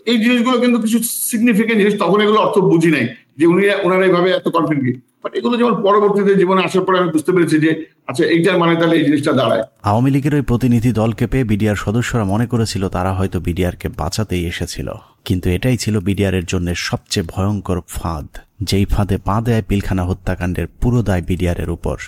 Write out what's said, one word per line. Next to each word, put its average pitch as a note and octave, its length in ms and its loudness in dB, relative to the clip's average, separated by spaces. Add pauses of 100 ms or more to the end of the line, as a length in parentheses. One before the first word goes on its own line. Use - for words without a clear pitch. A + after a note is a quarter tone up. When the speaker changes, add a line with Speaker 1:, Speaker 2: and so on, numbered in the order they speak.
Speaker 1:
এই A#3 120 2
জিনিসগুলো B3 400 2
কিন্তু A#3+ 220 2
কিছু A3+ 220 0
সিগনিফিকেন্ট A3 800 0
জিনিস, G3+ 180 2
তখন F#3+ 200 2
এগুলো G#3+ 200 4
অর্থ F#3 180 0
বুঝি E3 320 4
নাই B2 240 0 (220)
যে D#3 100 2
উনি, F#3+ 220 4 (140)
ওনারা F#3 220 2
এইভাবে F3 260 2
এত F3+ 180 0
কনফিডেন্ট D3 480 -2
কি। - 180 -20 (100)
But - 140 -6
এগুলো A#3+ 180 0
যেমন A3+ 260 2
পরবর্তীতে G3+ 520 4
জীবনে F3+ 300 4
আসার F3+ 180 0
পরে F#3 160 2
আমি F3+ 120 2
বুঝতে D#3 220 0
পেরেছি E3 260 2
যে D#3 360 0 (120)
আচ্ছা, C3 180 -2
এইটার F3 340 2
মানে E3+ 180 2
তাহলে E3 200 2
এই D3+ 80 2
জিনিসটা D3 280 0
দাঁড়ায়। A2+ 300 0 (200)
Speaker 2:
আওয়ামী A#2+ 280 2
লীগের C#3 240 0
ওই C#3+ 80 2
প্রতিনিধি A#2+ 500 2
দলকে A2 340 0
পেয়ে C3 180 0
বিডিআর G#2 320 0
সদস্যরা A#2 480 -2
মনে G#2 220 0
করেছিল G#2+ 420 -2
তারা F#2 240 -4
হয়তো F#2+ 280 -2
বিডিআরকে F2 480 -4
বাঁচাতেই F2 580 -4
এসেছিল, - 460 -8 (320)
কিন্তু F#2 260 -2
এটাই B2 260 0
ছিল G#2+ 240 -2
বিডিআরের F#2 440 -2
জন্য F2 300 -2
সবচেয়ে - 540 -6
ভয়ঙ্কর F#2+ 600 -4
ফাঁদ, D#2+ 380 -8 (360)
যেই G2 220 0
ফাঁদে G2 340 0
পা G2+ 220 -2
দেয় A#2 220 0
পিলখানা F#2+ 420 -2
হত্যাকাণ্ডের F2+ 600 -4
পুরো A#2+ 360 -2
দায় F#2+ 200 0
বিডিআরের E2+ 480 -4
উপর D#2 380 -6